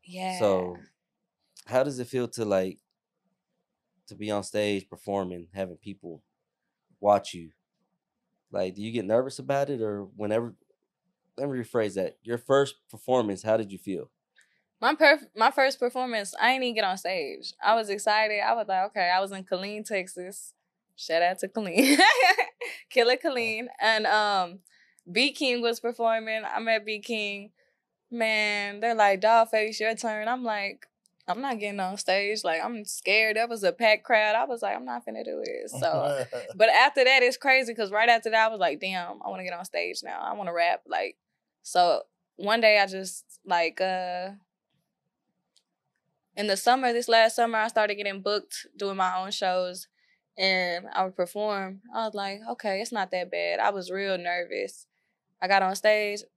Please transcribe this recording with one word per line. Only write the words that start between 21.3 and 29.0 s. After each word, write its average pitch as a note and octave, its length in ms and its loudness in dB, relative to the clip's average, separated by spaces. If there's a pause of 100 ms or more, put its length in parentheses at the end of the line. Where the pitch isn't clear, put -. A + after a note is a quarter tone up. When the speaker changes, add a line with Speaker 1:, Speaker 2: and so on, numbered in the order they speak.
Speaker 1:
to G3 80 -4
Killeen. A3 500 4 (460)
<laughs> - 460 -12
Killer A#3+ 260 4
Killeen. A#3+ 500 -4 (140)
And, G#3+ 260 2
um, G3 540 2 (500)
B C4 220 0
King B3 300 -2
was A#3 180 -2
performing. A3+ 640 -2
I'm A3+ 240 -6
at A3 180 0
B G#3+ 140 -6
King. G#3 500 -8 (600)
Man, G#3 680 -2
they're A#3 140 0
like, G3+ 280 4